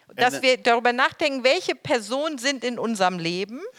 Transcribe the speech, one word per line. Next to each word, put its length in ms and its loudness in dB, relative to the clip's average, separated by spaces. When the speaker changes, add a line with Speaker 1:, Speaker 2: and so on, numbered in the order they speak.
Speaker 1:
and 120 -12
Speaker 2:
Dass 140 2
Speaker 1:
then 80 -6
Speaker 2:
wir 160 4
darüber 340 2
nachdenken, 500 0
welche 320 2
Personen 640 -2
sind 260 -2
in 140 -4
unserem 400 0
Leben, 420 -6